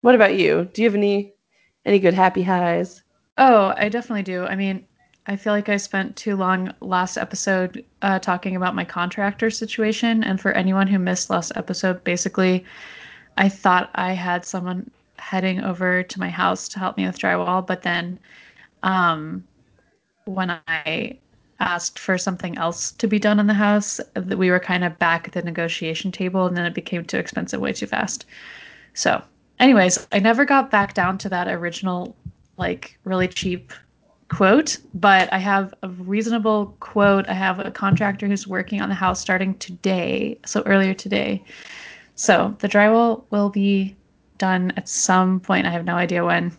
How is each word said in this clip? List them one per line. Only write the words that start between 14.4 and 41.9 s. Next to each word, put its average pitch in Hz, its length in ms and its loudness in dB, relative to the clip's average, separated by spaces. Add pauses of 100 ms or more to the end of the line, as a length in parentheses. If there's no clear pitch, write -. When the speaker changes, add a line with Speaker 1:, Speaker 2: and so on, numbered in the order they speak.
Speaker 2:
someone 180 440 -6 (280)
heading 185 460 -2
over 180 400 0
to 185 160 -10
my 180 100 -4
house 180 400 -2
to 196 100 -10
help 185 180 -4
me 185 80 -2
with 185 140 -6
drywall. 180 480 0
But 185 140 -4
then, 175 360 -6 (680)
um, 175 600 -2 (840)
when 185 320 -4 (100)
I 160 500 -6 (420)
asked - 400 -4
for 185 180 -2
something 180 400 -6
else 170 360 -4
to - 140 -4
be 208 120 0
done 208 200 2
in 208 80 4
the 214 60 4
house, 208 460 0 (160)
th-, 185 220 -4
we 185 120 2
were 180 100 4
kind 180 240 -2
of 170 160 -4
back 170 280 0
at - 60 -18
the 175 80 -4
negotiation 170 680 -6
table, 185 340 -2
and 175 100 0
then 175 100 -2
it 170 80 -4
became 170 300 -6
too 175 140 -6
expensive - 420 -6
way - 140 -2
too 202 140 -8
fast. - 380 -4 (680)
So - 280 0 (380)
anyways, 214 520 6
I 202 80 2
never 233 260 4
got 269 260 2
back 202 220 0
down 190 260 -2
to 202 100 -8
that 180 180 -4
original, 180 680 -6 (420)
like, 180 480 -6
really 185 220 0
cheap - 460 -6 (560)
quote, 240 480 4 (160)
but 190 380 4
I 190 60 0
have 196 360 0 (100)
a 190 60 -8
reasonable 208 920 -2
quote. 196 480 4
I 190 40 -2
have 190 320 -2
a 190 60 -8
contractor 196 560 0
who's 202 180 -2
working 196 360 -4
on 202 80 -4
the 196 60 -2
house 185 260 0
starting 190 360 -2
today, - 880 -2
so - 200 -4
earlier 196 280 4
today. 196 500 -4 (720)